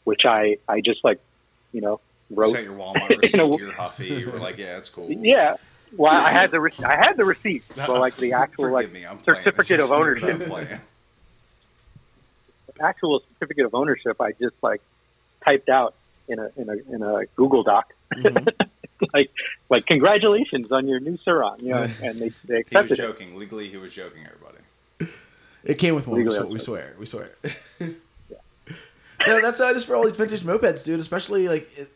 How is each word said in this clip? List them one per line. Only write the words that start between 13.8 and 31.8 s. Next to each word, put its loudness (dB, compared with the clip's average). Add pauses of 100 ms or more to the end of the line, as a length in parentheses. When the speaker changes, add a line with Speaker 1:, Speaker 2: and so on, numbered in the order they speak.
Speaker 1:
I -2
just, -6
like, -2 (640)
typed 4
out 2 (320)
in -6
a, -8
in -8
a, -8
in -6
a -2 (100)
Google 4
Doc. 2 (220)
Speaker 3:
Mm-hmm. 2
Speaker 1:
<laughs> -4 (540)
Like, 4 (380)
like, 4
"Congratulations 4
on 2
your 0
new -6
Surron," 0
you -6
know, 0
Speaker 3:
<laughs> -6
Speaker 1:
and -6
they, -6 (160)
they -2
Speaker 2:
He 2
Speaker 1:
accepted 2
Speaker 2:
was 2
Speaker 1:
it. -6
Speaker 2:
joking. -10
Legally, -12
he -16
was -18
joking, -18
everybody. -16 (520)
Speaker 3:
It 0
came 2
with -2
one. -2
We 4
Speaker 1:
Legally, 0
Speaker 3:
swear, -2
we -8
Speaker 1:
I'm -8
Speaker 3:
swear. -10
We -14
swear. -14 (480)
<laughs> -10 (360)
Speaker 1:
Yeah. -18 (920)
Speaker 3:
No, 4
that's -2
how 2
it 0
is -4
for -2
all 2
these 0
vintage -4
mopeds, 0
dude. -4
Especially, -4
like, -6
it, -16